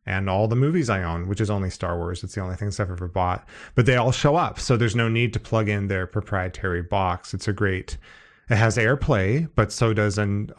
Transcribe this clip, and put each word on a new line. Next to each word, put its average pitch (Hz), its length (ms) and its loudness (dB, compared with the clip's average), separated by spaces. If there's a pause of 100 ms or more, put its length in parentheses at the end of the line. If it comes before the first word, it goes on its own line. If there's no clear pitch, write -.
And 98 200 -2
all 101 180 2
the 113 80 2
movies 143 340 2
I 95 140 2
own, 85 240 -2
which 101 140 -2
is 104 80 0
only 98 200 0
Star 87 280 -4
Wars, 87 260 -6
it's 90 100 -12
the - 60 -6
only 92 160 -6
things 101 240 -4
I've 101 100 -2
ever 90 200 -6
bought, 90 360 -2 (300)
but 120 100 6
they 127 120 4
all 120 160 2
show 147 240 4
up. 160 200 -2
So - 200 0
there's 113 180 0
no 117 140 2
need 117 240 2
to 107 60 -2
plug 110 280 0
in 101 220 -2
their 92 180 -2
proprietary 92 760 -4
box. 90 520 -2
It's 98 160 -4
a - 20 0
great, 95 460 -2 (520)
it 117 60 4
has 110 220 4
AirPlay, 123 800 2
but 107 180 2
so 113 200 2
does 104 240 2
an, 101 420 -2